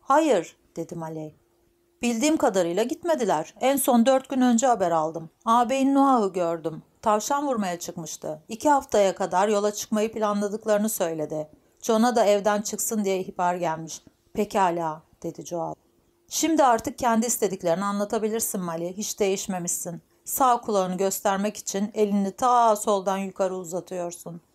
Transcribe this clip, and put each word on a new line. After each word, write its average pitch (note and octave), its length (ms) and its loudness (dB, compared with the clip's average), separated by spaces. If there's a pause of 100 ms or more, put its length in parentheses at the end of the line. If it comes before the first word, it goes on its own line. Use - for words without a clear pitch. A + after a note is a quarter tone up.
"Hayır," C4+ 560 2 (200)
dedi E3 180 -10
Maley. D#3+ 420 -10 (640)
"Bildiğim A#3+ 340 2
kadarıyla F#3+ 460 2
gitmediler. B3 760 -2
En C4+ 160 2
son A#3+ 300 4
dört C4 220 2
gün C4 120 -2
önce B3 260 4
haber G3 240 2
aldım. E3 400 -2 (140)
Ağabeyin B3 500 2
Noah'ı C4 380 4
gördüm. E3 500 -4 (200)
Tavşan A3+ 440 0
vurmaya G3+ 320 -2
çıkmıştı. D#3 720 -10
İki A3+ 220 0
haftaya G#3+ 440 2
kadar F#3 340 0
yola G#3 260 0
çıkmayı A3 380 -4
planladıklarını G#3 760 -2
söyledi. D#3 600 -4 (320)
John'a A#3 340 2
da A3+ 80 4
evden G#3 380 2
çıksın G#3+ 420 -4
diye F#3+ 160 0
ihbar F3+ 340 -2
gelmiş." D#3+ 480 -6 (300)
"Pekala," F3 680 0 (200)
dedi D#3+ 240 -10
Joel. E3 280 -6 (540)
"Şimdi D#4 360 2
artık A#3+ 340 2
kendi A3+ 280 2
istediklerini F#3+ 580 -2
anlatabilirsin G#3 760 -2
Mali. F3 360 -6
Hiç - 240 -6
değişmemişsin. F3+ 840 -4 (220)
Sağ B3 360 2
kulağını F#3 360 -2
göstermek G3 600 0
için G3+ 380 -4
elini G3+ 380 0
ta A#3+ 440 4
soldan G3 420 0
yukarı F#3+ 380 -4
uzatıyorsun." F3 840 -8 (140)